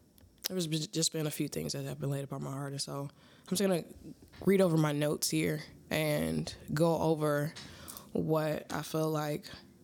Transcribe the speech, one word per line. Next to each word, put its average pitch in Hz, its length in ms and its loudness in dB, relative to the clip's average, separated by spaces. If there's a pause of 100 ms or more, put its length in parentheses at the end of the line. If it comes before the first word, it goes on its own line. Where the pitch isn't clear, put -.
(480)
there 185 60 -4
was 180 140 -2
b-, 156 240 0
just 160 200 2
been 156 140 -2
a 147 60 0
few 147 160 -2
things 156 260 -4
that 139 120 -6
have 143 140 -8
been 143 120 -2
laid 139 120 -4
upon 139 200 -8
my 143 80 -4
heart, 139 220 -6
and 139 80 -6
so 143 280 -6 (400)
I'm - 0 -
just 190 140 0
gonna 190 200 2 (640)
read 190 160 8
over 165 160 6
my 156 140 4
notes 147 360 0
here 156 340 0 (280)
and 156 640 0 (200)
go 165 260 4
over 151 540 2 (580)
what 156 600 0
I 151 120 -2
feel 156 260 0
like 151 360 -2 (380)